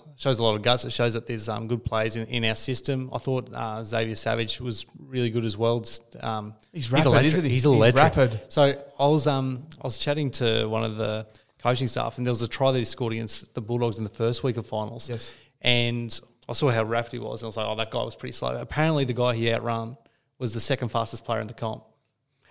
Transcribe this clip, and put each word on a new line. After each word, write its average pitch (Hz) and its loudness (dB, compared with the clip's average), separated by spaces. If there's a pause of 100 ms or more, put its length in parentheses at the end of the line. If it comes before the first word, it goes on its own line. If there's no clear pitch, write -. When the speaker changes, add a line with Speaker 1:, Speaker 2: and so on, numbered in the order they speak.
(180)
Speaker 1:
shows 131 0
a 117 0
lot 110 6
of 107 -4
guts. 120 4
It 117 -6
shows 120 2
that 113 -6
there's, 110 -6
um, 110 -4
good 117 -2
players 110 0
in, 113 -4
in 120 -2
our 110 2
system. 131 -4
I 127 -4
thought, 123 -4
uh, 113 -6
Xavier 110 -2
Savage 117 -2
was 123 -6 (120)
really 131 -2
good 113 0
as 107 -2
well. 117 2
Just, - -6 (180)
um, 107 -6 (180)
Speaker 2:
He's 147 -6
Speaker 1:
he's 117 -6
Speaker 2:
rapid, - 6
Speaker 1:
electric. 127 8
Speaker 2:
isn't 160 2
he? 131 2
Speaker 1:
He's 127 2
Speaker 2:
He's 143 6
Speaker 1:
electric. 123 8
Speaker 2:
rapid. 131 2
Speaker 1:
So 151 4 (360)
I 139 4
was, 147 4
um, 131 0 (120)
I - -6
was 117 -4
chatting 147 0
to 113 2
one 110 0
of 110 -4
the 110 -4 (320)
coaching 127 2
staff, 117 -4
and 123 -4
there 123 2
was 113 -2
a 120 0
try 135 2
that 131 2
he 117 0
scored 113 -4
against 113 -6
the 123 -6
Bulldogs 117 0
in 113 -4
the 104 -6
first 117 -2
week 120 -2
of 110 -6
finals. 110 -6
Speaker 2:
Yes. 117 -10 (280)
Speaker 1:
And 120 2 (300)
I 127 -6
saw 139 2
how 113 2
rapid 113 -2
he 123 -8
was, 113 -8
and 113 -10
I 113 -10
was 107 -12
like, 110 -2
"Oh, 107 -2
that 110 -4
guy 117 -2
was 113 -8
pretty 127 -12
slow." 123 -4
Apparently, 143 0
the 123 -2
guy 123 2
he 113 2
outrun 113 -2 (420)
was 120 -4
the 117 -2
second 123 0
fastest 113 -4
player 113 -2
in 110 -8
the - -14
comp, 113 -8 (680)